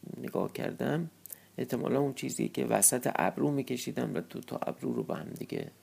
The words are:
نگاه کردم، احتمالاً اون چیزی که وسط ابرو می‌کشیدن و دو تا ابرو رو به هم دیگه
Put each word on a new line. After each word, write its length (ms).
نگاه 360
کردم، 560
احتمالاً 420
اون 140
چیزی 360
که 160
وسط 500
ابرو 360
می‌کشیدن 680
و 40
دو 200
تا 200
ابرو 320
رو 100
به 120
هم 140
دیگه 420